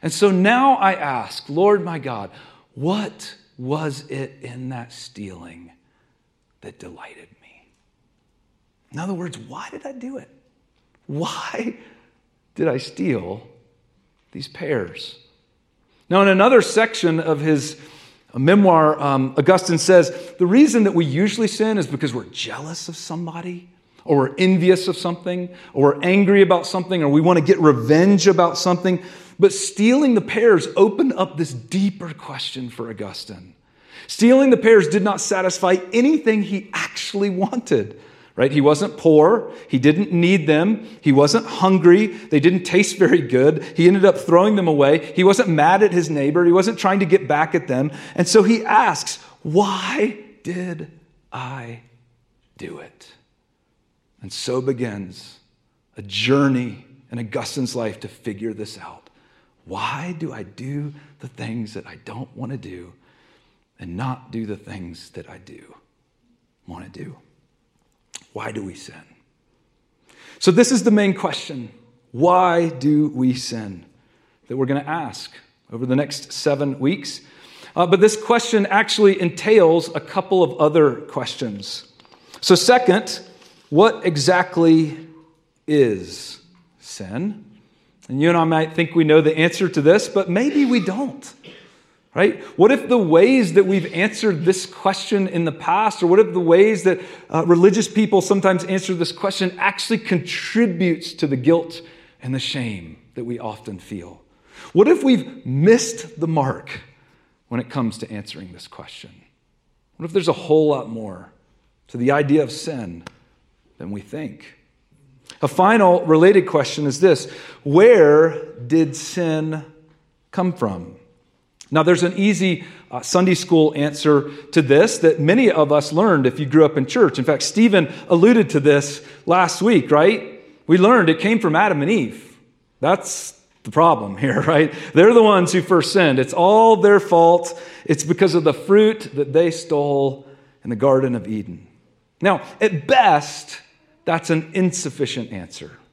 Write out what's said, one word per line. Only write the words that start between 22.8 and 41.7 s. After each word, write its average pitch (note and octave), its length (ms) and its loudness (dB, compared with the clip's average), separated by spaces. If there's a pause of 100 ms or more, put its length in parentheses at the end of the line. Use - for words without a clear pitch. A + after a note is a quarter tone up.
of E3 80 -16
somebody, E3+ 720 -14 (340)
or D3+ 140 0
we're C3 200 0
envious F#3 500 2
of F#3+ 100 -4
something, F3+ 520 -8 (240)
or C#3 200 4
we're C#3+ 80 -6
angry G3 400 4
about F3 260 2
something, F3+ 340 -4
or C#3+ 80 0
we D3 120 2
want F3 180 4
to D3+ 60 -2
get F3+ 140 2
revenge D#3+ 680 4
about E3+ 300 2
something." F3+ 420 -2 (400)
But F#3 140 4
stealing B3 640 0
the G3+ 60 0
pears G#3+ 540 0
opened A3 380 0
up F#3 240 -6
this D#3 160 -6
deeper F3 600 -6
question C3 560 -14
for A#2 200 -12
Augustine. F#2 640 -16 (540)
Stealing C4 420 4
the A#3 80 6
pears G#3 300 6
did F#3 160 0
not G3 160 -2
satisfy F#3 580 -2 (140)
anything A#3 520 0
he F#3+ 300 -8
actually - 560 -6
wanted, F#3 680 -4 (360)
right? C3+ 160 0
He D3 100 0
wasn't D3+ 360 0
poor. E3 540 4 (160)
He C3 120 -2
didn't D3+ 320 0
need F3 340 0
them. E3+ 420 0 (140)
He D3+ 100 0
wasn't D3 340 2
hungry. F#3 640 4